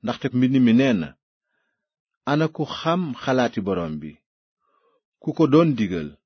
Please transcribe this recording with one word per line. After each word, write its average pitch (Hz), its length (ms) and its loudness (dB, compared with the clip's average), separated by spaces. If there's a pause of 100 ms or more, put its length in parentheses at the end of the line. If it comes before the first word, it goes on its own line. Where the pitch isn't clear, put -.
ndaxte 117 260 -6
mbind 127 340 2
mi 113 100 6
nee 127 200 4
na, 80 160 -4 (1160)
"Ana 151 200 0
ku - 180 -6
xam 165 360 -2 (140)
xalaati 127 460 -2
Borom 90 380 -4
bi, 76 120 -12 (1080)
ku - 140 -8
ko 165 140 2
doon 156 280 4
digal?" 87 340 -4 (160)